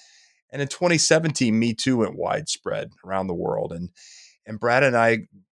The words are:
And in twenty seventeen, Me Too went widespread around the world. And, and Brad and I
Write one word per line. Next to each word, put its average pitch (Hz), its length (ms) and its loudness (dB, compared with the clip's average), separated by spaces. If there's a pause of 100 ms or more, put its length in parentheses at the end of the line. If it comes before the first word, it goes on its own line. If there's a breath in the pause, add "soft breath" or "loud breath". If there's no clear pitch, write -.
(500 soft breath)
And 139 120 -6
in 139 60 -4
twenty 170 300 0
seventeen, 143 600 2
Me 117 160 0
Too 127 240 0
went 104 180 -2
widespread - 720 -6 (140)
around 95 220 -4
the 90 80 -4
world. - 380 -4
And, 87 180 -10 (560 loud breath)
and 107 140 -12
Brad 120 240 4
and 123 120 2
I 113 300 2 (280)